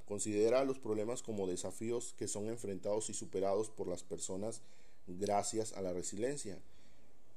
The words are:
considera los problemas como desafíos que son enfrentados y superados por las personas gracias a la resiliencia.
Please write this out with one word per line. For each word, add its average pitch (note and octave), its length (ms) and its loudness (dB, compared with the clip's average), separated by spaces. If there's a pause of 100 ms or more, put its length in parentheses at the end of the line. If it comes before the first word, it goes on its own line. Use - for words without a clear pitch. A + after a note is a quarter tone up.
considera G#2+ 640 6
los C3+ 120 0
problemas G#2+ 440 0
como G2+ 240 0
desafíos G2+ 720 -2
que G#2+ 100 -2
son G#2 200 -2
enfrentados G#2 600 0
y G#2 60 -4
superados G2 560 2
por F#2+ 180 -2
las F2 140 -2
personas G2+ 580 -4 (480)
gracias G2+ 640 2
a G2 80 -4
la F2+ 100 0
resiliencia. G2+ 680 -2 (800)